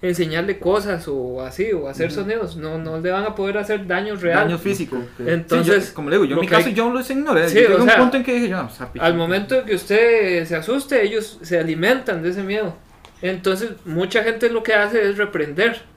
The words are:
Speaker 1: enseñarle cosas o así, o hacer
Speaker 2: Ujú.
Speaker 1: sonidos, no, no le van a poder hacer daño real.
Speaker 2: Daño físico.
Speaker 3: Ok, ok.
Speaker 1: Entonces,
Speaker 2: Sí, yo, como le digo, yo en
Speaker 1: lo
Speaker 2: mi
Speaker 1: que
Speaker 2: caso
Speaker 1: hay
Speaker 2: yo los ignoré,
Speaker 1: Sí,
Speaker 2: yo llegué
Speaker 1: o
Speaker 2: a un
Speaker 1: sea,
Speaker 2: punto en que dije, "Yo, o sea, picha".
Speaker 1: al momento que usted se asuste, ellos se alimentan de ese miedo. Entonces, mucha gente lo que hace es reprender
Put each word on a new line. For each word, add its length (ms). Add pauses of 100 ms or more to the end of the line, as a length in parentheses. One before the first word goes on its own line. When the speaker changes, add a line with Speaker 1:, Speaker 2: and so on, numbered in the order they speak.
Speaker 1:
enseñarle 580
cosas 480
o 340
así, 320
o 160
hacer 180
Speaker 2:
Ujú. 140
Speaker 1:
sonidos, 340
no, 220
no 220
le 100
van 160
a 80
poder 240
hacer 300
daño 280
real. 280
Speaker 2:
Daño 160
físico. 380
Speaker 3:
Ok, 240
ok. 60
Speaker 1:
Entonces, 580
Speaker 2:
Sí, 40
yo, 60
como 160
le 60
digo, 80
yo 60
en 40
Speaker 1:
lo 60
Speaker 2:
mi 60
Speaker 1:
que 80
Speaker 2:
caso 120
Speaker 1:
hay 80
Speaker 2:
yo 160
los 180
ignoré, 400
Speaker 1:
Sí, 60
Speaker 2:
yo 60
llegué 120
Speaker 1:
o 60
Speaker 2:
a 40
un 60
Speaker 1:
sea, 80
Speaker 2:
punto 200
en 60
que 120
dije, 140
"Yo, 160
o 40
sea, 240
picha". 120
Speaker 1:
al 100
momento 500
que 100
usted 680
se 100
asuste, 480
ellos 380
se 180
alimentan 600
de 80
ese 140
miedo. 320 (480)
Entonces, 480 (140)
mucha 380
gente 280
lo 100
que 140
hace 340
es 80
reprender 640 (160)